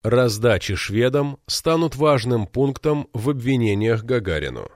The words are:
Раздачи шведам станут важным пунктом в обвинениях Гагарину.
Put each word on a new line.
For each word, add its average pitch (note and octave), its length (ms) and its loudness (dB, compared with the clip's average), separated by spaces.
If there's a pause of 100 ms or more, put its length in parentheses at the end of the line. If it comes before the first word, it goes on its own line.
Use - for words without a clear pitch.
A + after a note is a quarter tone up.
Раздачи A2 720 2
шведам C3 720 0
станут E3 480 0
важным B2 540 2
пунктом C#3 640 -2
в A2+ 180 -2
обвинениях A2+ 720 0
Гагарину. D#2 720 -4